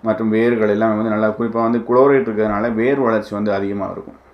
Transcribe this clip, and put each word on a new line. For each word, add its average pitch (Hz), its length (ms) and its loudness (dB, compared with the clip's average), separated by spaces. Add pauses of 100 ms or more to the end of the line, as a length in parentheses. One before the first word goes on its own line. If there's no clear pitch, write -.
மற்றும் 110 280 -2
வேர்கள் 110 380 2
எல்லாமே 107 260 0
வந்து 110 160 -2
நல்லா, 107 180 0
குறிப்பா 117 340 -2
வந்து 117 160 0
குளோரைடு 127 440 4
இருக்கிறதுனால 107 520 -2
வேர் 127 260 0
வளர்ச்சி 110 340 0
வந்து 104 180 -2
அதிகமா 98 340 -4
இருக்கும். - 280 -12 (200)